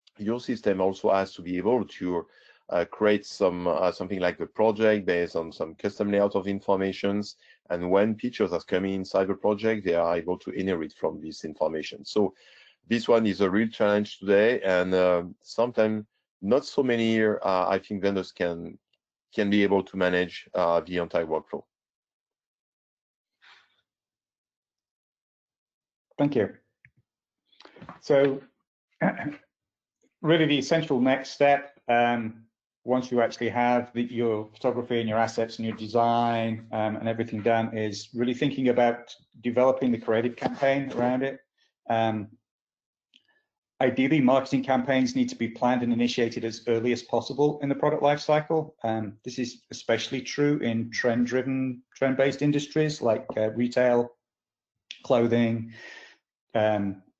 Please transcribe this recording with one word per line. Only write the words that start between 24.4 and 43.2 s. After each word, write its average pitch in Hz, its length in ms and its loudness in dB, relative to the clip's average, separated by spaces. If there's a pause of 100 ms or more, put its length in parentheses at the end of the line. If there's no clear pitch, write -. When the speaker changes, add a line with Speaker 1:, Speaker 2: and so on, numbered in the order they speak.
Speaker 2:
Thank 143 160 0
you. 104 160 2 (1500)
So 139 400 2 (600)
<clears throat> - 1200 -8
really 160 240 4
the 143 120 2
essential 151 420 0
next 131 300 2
step, 143 480 2 (100)
um, 120 560 0 (400)
once 127 280 0
you 120 80 4
actually 117 300 0
have 120 420 0
the, 120 100 -4
your 117 520 -2
photography 120 440 -2
and 110 100 -2
your 110 100 0
assets 113 400 -2
and 113 80 -4
your 110 100 -4
design, 117 960 0
um, 107 240 -2
and 113 120 -6
everything 113 340 -4
done, 113 340 2
is 107 380 -6
really 123 200 0
thinking 135 360 0
about 120 440 2 (280)
developing 123 500 2
the 113 60 0
creative 117 360 0
campaign 135 600 -2
around 123 280 0
it. 135 160 -4 (500)
Um, 110 400 0 (1500)